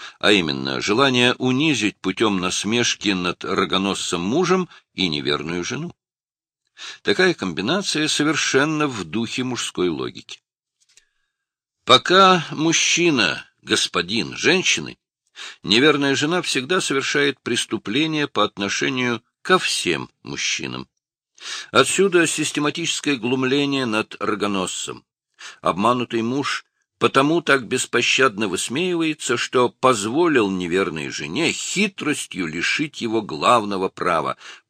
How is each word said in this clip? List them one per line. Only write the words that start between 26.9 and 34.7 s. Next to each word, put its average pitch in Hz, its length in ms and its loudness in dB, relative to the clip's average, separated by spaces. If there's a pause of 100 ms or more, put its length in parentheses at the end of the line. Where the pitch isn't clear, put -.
потому 147 440 2
так 135 240 0
беспощадно 117 840 0
высмеивается, 156 880 -2
что 123 320 2
позволил 123 840 2
неверной 87 600 -2
жене 101 420 -4
хитростью 147 960 -4
лишить 87 560 -4
его 110 180 -2
главного 98 720 0
права — 80 480 -2 (320)